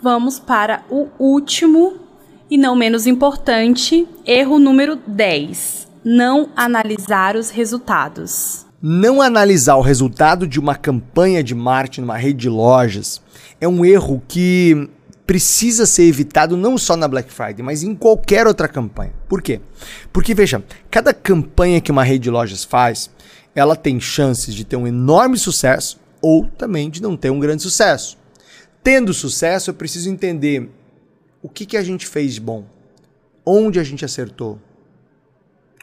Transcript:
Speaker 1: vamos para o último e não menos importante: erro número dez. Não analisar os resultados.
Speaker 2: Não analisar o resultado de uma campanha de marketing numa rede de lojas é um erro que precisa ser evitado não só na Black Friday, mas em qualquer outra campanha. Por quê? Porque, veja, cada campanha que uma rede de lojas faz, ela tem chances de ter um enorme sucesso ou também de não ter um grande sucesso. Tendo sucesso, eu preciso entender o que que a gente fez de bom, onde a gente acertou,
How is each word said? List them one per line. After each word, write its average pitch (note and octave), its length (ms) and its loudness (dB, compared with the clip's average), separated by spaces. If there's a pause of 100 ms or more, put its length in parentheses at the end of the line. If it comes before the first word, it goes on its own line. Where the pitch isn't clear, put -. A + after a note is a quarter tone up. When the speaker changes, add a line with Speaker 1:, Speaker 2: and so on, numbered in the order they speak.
Speaker 1:
vamos B3 360 -2
para G#3+ 500 -2
o C#4+ 180 -2 (100)
último D#4 760 2 (560)
e D4 80 2
não C4 180 4
menos A3+ 320 2
importante: B3+ 960 2 (200)
erro C4+ 340 2
número C#4 380 4 (100)
dez. F#3 800 -4 (160)
Não B3 500 2
analisar G#3+ 840 -2
os A3 120 -6
resultados. G#3 1160 -6 (160)
Speaker 2:
Não G3 400 2
analisar G3+ 560 4
o C3+ 40 4
resultado C#3 640 2
de D3 140 -4
uma C#3+ 160 -2
campanha E3 680 0
de B2 140 -6
marketing C3 460 -4
numa A#2 160 -8
rede C3+ 220 -2
de A#2+ 100 -2
lojas A2+ 720 0 (400)
é E3 80 0
um F3 160 2
erro F3+ 420 4
que F3 640 2 (420)
precisa A3 540 0
ser F3 180 4
evitado D#3 540 2
não A#3 200 0
só F3 200 0
na D#3 100 -2
Black C3 240 -6
Friday, G#2+ 320 -10
mas D3 200 -8
em G#3 120 -6
qualquer A3 500 2
outra E3+ 220 0
campanha. A2 460 -8 (160)
Por F#3+ 120 -4
quê? A2+ 200 -6 (500)
Porque, A3+ 220 2
veja, D3+ 280 2 (280)
cada B3+ 240 2
campanha F3 680 2
que - 100 -8
uma C3+ 140 2
rede C3 220 0
de B2 40 -2
lojas A2+ 360 -4
faz, B2 440 -2 (460)
ela D3+ 220 2
tem C3+ 200 -4
chances B2 560 -2
de G#2 120 -10
ter - 100 -8
um B2 100 -4
enorme D3+ 520 2
sucesso - 640 -2 (200)
ou D#3+ 260 2
também D#3+ 420 -6
de D#3+ 120 -14
não G#3 140 -6
ter C#3 140 -4
um C#3 100 -2
grande D3+ 240 -4
sucesso. F3+ 540 -2 (680)
Tendo B3+ 300 2
sucesso, E3+ 560 -4
eu E3 40 -8
preciso E3+ 360 -10
entender D3+ 600 -4 (720)
o D#3 60 -20
que - 180 -16
que A3 120 -6
a G3+ 60 -2
gente F3+ 220 -8
fez C#3+ 280 -4
de A2 80 -14
bom, A2+ 240 -12 (800)
onde G3+ 340 2
a D#3+ 60 -4
gente C3+ 180 -12
acertou, A#2 560 -12 (1200)